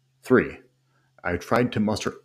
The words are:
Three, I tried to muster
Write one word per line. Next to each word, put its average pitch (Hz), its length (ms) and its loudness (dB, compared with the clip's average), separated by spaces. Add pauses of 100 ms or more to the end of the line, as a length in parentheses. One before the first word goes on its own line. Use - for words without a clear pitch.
(240)
Three, 104 360 2 (640)
I 87 140 -2
tried - 360 -2
to - 60 -2
muster 104 460 -2